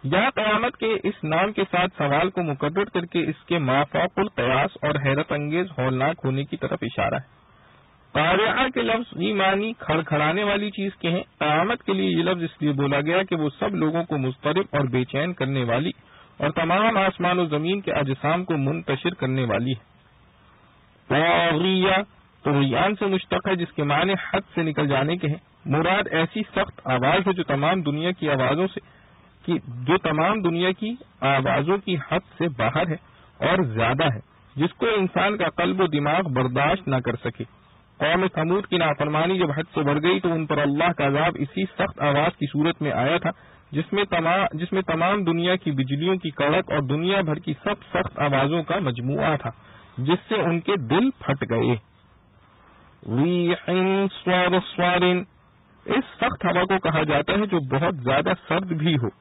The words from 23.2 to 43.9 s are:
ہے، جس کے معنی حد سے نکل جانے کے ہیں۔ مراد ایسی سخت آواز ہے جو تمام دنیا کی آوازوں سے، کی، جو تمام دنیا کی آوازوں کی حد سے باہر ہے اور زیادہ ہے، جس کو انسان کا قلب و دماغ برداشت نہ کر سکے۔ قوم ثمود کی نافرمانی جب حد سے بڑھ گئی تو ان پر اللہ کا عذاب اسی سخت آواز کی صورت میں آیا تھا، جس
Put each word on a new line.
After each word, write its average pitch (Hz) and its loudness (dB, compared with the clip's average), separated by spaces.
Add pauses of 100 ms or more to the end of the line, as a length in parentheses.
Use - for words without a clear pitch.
ہے، 190 2
جس 170 -6
کے 151 -2
معنی 156 2
حد 196 -2 (140)
سے 170 0
نکل 151 0
جانے 139 0
کے 165 -2
ہیں۔ 156 -2 (280)
مراد 170 2
ایسی 165 0 (140)
سخت - -2
آواز 135 2
ہے 190 2
جو 180 -2
تمام 151 0
دنیا 151 -2
کی 160 -2
آوازوں 139 2
سے، - -10 (680)
کی، 170 0 (100)
جو 123 0
تمام 175 0
دنیا 175 0
کی 220 -4 (260)
آوازوں 135 2
کی 196 -2
حد 156 -4 (180)
سے 170 0 (100)
باہر 135 0
ہے 156 -2 (540)
اور 185 2
زیادہ 117 0
ہے، 117 0 (360)
جس 151 0
کو - -2 (120)
انسان 190 0
کا 165 0
قلب 185 0
و 180 4
دماغ 151 0 (120)
برداشت 131 0
نہ 135 0
کر 123 -2
سکے۔ - -8 (540)
قوم 170 2 (100)
ثمود 175 0
کی 180 -2
نافرمانی 160 0
جب 160 2
حد 156 -4 (100)
سے 156 0
بڑھ 147 2
گئی 185 2
تو 170 0
ان 160 -2
پر 151 -2
اللہ 147 2
کا 147 0
عذاب 151 2
اسی 185 -4
سخت - -4
آواز 147 2
کی 151 -2
صورت 151 0
میں 147 -2
آیا 143 0
تھا، 175 -2 (420)
جس 147 -4